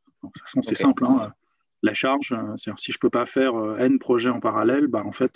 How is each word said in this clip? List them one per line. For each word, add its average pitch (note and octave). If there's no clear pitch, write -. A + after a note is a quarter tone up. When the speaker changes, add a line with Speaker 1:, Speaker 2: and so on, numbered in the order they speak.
Speaker 1:
toute -
façon, -
c'est -
Speaker 2:
Ok. -
Speaker 1:
simple, C4
hein, A#2
la G#2+
charge, C3+
euh, G#2+
c'est-à-dire -
si -
je -
peux B2
pas A#2+
faire, C3
euh, A2
N B2+
projets B2
en A#2
parallèle, A2+
bah, A2
en G#2
fait, B2+